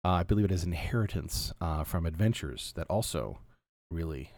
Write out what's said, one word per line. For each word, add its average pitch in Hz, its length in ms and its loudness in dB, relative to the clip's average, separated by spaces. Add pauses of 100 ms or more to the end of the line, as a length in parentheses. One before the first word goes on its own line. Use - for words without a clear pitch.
Uh, 90 100 4
I 87 100 4
believe 104 220 4
it 92 60 4
is 87 120 2
Inheritance, 87 1000 -2
uh, 80 220 0
from 85 240 0
Adventures 82 680 0
that 82 140 -6
also 71 500 -2 (520)
really 80 460 -4